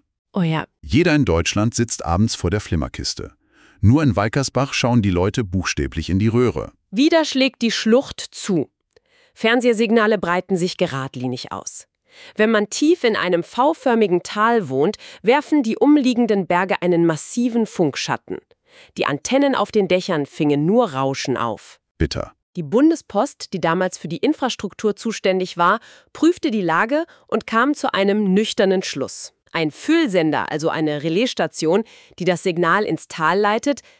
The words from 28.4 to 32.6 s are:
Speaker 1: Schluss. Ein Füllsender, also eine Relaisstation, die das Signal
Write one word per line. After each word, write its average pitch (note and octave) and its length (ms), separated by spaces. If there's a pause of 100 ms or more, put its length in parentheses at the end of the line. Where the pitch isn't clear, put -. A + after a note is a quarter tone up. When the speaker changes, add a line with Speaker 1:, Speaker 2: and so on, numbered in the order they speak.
Speaker 1:
Schluss. - 500 (200)
Ein D#3+ 180
Füllsender, F3+ 800
also D#3 160
eine D3+ 360
Relaisstation, F3 800 (360)
die F3 60
das F3 180
Signal F3 400